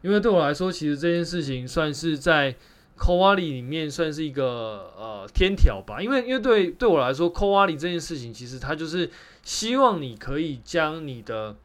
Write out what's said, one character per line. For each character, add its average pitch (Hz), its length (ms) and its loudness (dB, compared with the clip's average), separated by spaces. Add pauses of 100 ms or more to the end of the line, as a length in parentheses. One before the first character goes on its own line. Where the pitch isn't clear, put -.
因 196 100 -2
为 208 80 4
对 214 120 2
我 180 80 6
来 143 120 4
说， 180 200 -2
其 160 160 -4
实 147 100 0
这 170 140 0
件 170 120 0
事 165 200 -4
情 127 240 -6
算 151 260 -2
是 156 240 -2
在 139 380 4 (420)
Kowali 190 380 6
里 151 260 -4
面 151 300 -6
算 156 200 -2
是 151 120 -6
一 147 80 -6
个， 113 680 -4
呃， 104 340 -12
天 190 240 4
条 104 260 6
吧。 107 200 -10
因 220 80 -4
为， 262 160 0
因 254 80 -2
为 262 60 0
对， 214 320 2
对 - 160 -2
我 165 120 4
来 127 140 2
说， 170 180 0
Kowali 196 460 2
这 165 120 -6
件 175 100 -4
事 151 180 -8
情， 117 160 -12
其 120 140 -16
实 131 100 -14
它 123 180 -6
就 160 120 -8
是 170 220 -4 (340)
希 233 320 -4
望 233 260 4
你 123 140 -10
可 135 240 -6
以 147 240 -6
将 160 440 -2
你 120 140 -12
的 107 440 -8